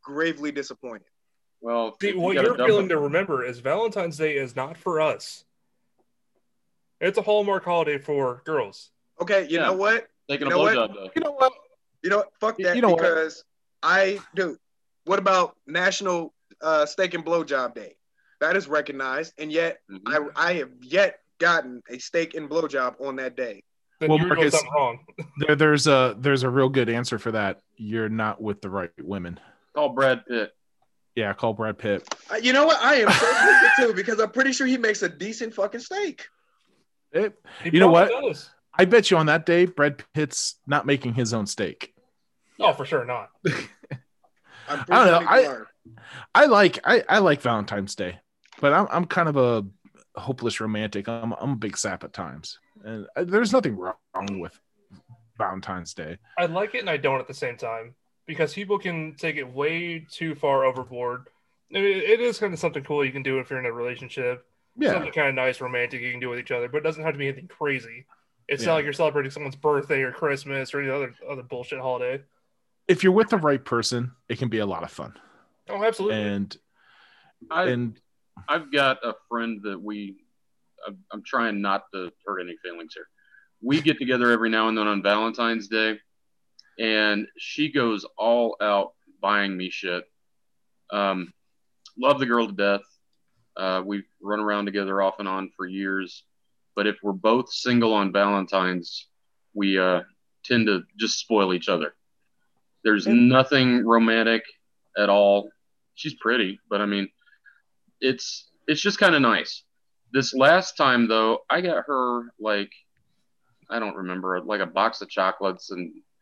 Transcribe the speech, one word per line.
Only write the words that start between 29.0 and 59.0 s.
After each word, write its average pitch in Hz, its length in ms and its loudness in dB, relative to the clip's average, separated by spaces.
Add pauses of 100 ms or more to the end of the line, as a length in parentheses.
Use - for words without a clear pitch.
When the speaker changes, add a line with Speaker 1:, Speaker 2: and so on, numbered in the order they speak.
Speaker 4:
women. 87 380 -10 (340)
Speaker 2:
Call 147 160 0
Brad 127 360 0
Pitt. 113 260 -4 (640)
Speaker 4:
Yeah, 104 180 -2
call 113 200 -2
Brad 107 240 -6
Pitt. 101 300 -4 (240)
Speaker 1:
Uh, 202 40 -6
you 240 180 0
know 285 120 6
what? 320 160 4
I 277 140 4
am 214 160 4
so - 140 4
with 807 380 6
it 807 140 6
too, 226 160 2
because 202 260 -4
I'm 214 120 2
pretty 262 220 2
sure 262 140 -2
he 254 100 2
makes 220 240 0
a 180 80 -2
decent 220 440 -8
fucking 208 260 -4
steak. 381 480 -8 (840)
Speaker 4:
It, 202 200 -2 (300)
Speaker 3:
He 170 80 -4
Speaker 4:
you 160 80 8
know 185 120 12
Speaker 3:
probably 185 240 8
Speaker 4:
what? 285 120 -4
Speaker 3:
does. - 220 -8 (280)
Speaker 4:
I 185 80 8
bet 214 240 6
you 180 80 6
on 160 100 2
that 156 180 2
day, 175 200 4
Brad 147 380 0 (100)
Pitt's - 420 -4 (120)
not 143 180 0
making 127 280 0
his 117 200 -2
own 107 140 -2
steak. - 460 -8 (640)
Speaker 3:
Oh, 175 140 4
for 139 120 -6
sure 135 200 -2
not. 120 320 -6
Speaker 4:
<laughs> - 100 -8
Speaker 1:
I'm - 920 -10 (280)
Speaker 4:
I 147 80 -6
don't 131 140 -10
know. 185 60 4
Speaker 1:
pretty 220 160 8
sure 170 100 6
he 170 60 -4
Speaker 4:
I, - 160 8
Speaker 1:
can 147 80 0
learn. 113 140 -10 (680)
Speaker 4:
I 269 120 10
like, 208 380 6
I, 220 240 4
I 196 120 4
like 175 220 4
Valentine's 101 540 -2
Day, 90 240 -8 (400)
but 143 140 4
I'm, 190 180 4
I'm 175 140 -2
kind 165 240 0
of 143 80 0
a 120 280 2 (540)
hopeless 123 400 -6
romantic. 107 480 -6
I'm, 117 260 -6
I'm 131 180 -6
a 135 60 -2
big 101 200 -8
sap 95 260 -8
at - 100 -18
times, 78 460 -14 (240)
and 110 220 -12 (100)
I, 175 80 -4
there's 202 300 0
nothing 175 240 0
wrong 90 180 -10 (440)
with 82 200 -14 (800)
Valentine's 95 560 -8
Day. 82 240 -14 (200)
Speaker 3:
I 175 100 0
like 190 280 -4
it 247 40 -6
and 202 100 -8
I 156 80 -2
don't 135 220 0
at 127 80 -10
the - 60 -16
same 123 240 -8
time, 113 360 -10 (320)
because 156 280 -4
people 202 260 -4
can 160 360 -8